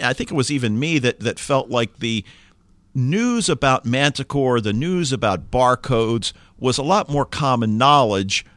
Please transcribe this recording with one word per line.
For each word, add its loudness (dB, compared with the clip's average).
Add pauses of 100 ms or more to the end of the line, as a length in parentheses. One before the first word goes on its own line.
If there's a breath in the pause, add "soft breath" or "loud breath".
I 0
think -6
it -6
was -2
even -2
me 0
that, 0
that -4
felt -2
like -4
the -4 (720 soft breath)
news 0
about 2
Manticore, 0
the -2
news -2
about -2
barcodes, 0 (260 soft breath)
was 0
a -4
lot 0
more 0
common 0
knowledge 2 (100)